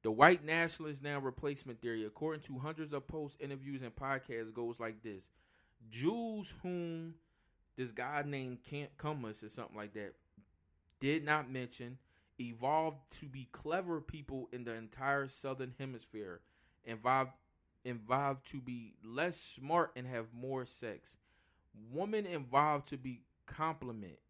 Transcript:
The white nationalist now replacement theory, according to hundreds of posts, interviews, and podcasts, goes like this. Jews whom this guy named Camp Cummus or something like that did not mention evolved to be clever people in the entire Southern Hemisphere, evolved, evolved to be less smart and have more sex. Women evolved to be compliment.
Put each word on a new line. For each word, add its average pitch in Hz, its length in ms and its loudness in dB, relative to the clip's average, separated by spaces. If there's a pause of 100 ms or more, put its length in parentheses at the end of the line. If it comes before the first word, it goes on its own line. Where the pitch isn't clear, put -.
The 113 100 4
white 147 320 12
nationalist 160 580 0
now 143 180 -2
replacement 135 600 -4
theory, 113 240 0
according 151 360 -4
to 131 180 -8
hundreds 151 340 -4
of 139 140 -4
posts, 151 320 -6
interviews, 139 420 -6
and 120 140 -8
podcasts, 127 580 -2
goes 117 260 -2
like 113 220 -4
this. 101 280 -10 (600)
Jews 208 720 -2
whom 165 540 -4 (600)
this 127 160 -4
guy 135 320 -2
named 131 400 -4
Camp 143 360 -8
Cummus 127 440 -4
or 107 60 -10
something 107 280 -10
like 104 160 -8
that 104 200 -6 (840)
did 147 240 2
not 147 260 4
mention 127 480 -6 (420)
evolved 139 580 2 (220)
to 151 80 -10
be 131 240 -10
clever 170 500 0
people 139 500 -6
in 123 140 -6
the 117 80 -4
entire 135 540 0
Southern 131 520 -4
Hemisphere, 107 640 -8 (420)
evolved, 127 480 4 (540)
evolved 127 680 2
to 139 80 -6
be 123 360 -8 (100)
less 147 340 0
smart 156 560 2
and 127 100 -6
have 117 280 -4
more 127 320 -4
sex. - 500 -10 (760)
Women 208 340 0
evolved 147 640 4
to 139 80 -4
be 127 240 -8 (240)
compliment. 120 720 -4 (100)